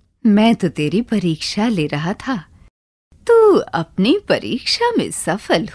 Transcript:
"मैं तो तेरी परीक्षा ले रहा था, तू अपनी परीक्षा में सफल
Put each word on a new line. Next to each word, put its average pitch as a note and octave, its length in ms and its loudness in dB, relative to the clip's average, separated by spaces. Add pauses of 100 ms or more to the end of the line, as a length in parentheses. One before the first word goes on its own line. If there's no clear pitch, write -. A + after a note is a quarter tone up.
(260)
"मैं G#3+ 280 4
तो F#3 140 -2
तेरी D3+ 340 -2
परीक्षा G#3 640 -2
ले E3+ 180 0
रहा D3+ 260 -4
था, B3+ 240 -6 (760)
तू A4 420 4
अपनी G3+ 600 0 (100)
परीक्षा G3+ 680 -2
में D3+ 120 -2
सफल F#3 640 -4